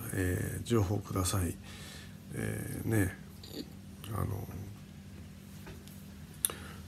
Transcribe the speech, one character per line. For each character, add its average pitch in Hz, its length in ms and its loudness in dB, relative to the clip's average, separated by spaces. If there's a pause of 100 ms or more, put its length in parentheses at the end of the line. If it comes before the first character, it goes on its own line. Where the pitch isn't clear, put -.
(140)
え 95 480 4
ー、 - 20 -4
情 113 180 8
報 101 180 6
く - 140 -4
だ 95 120 4
さ 92 200 4
い。 80 100 0 (800)
え - 500 0
ー、 - 40 2
ね、 101 240 8 (1000)
あ 98 100 2
の、 - 240 0 (2500)